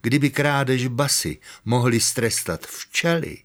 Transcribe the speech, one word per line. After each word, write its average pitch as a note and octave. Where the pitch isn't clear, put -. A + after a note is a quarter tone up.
Kdyby C3+
krádež C#3
basy B2
mohly A#2+
strestat -
včely -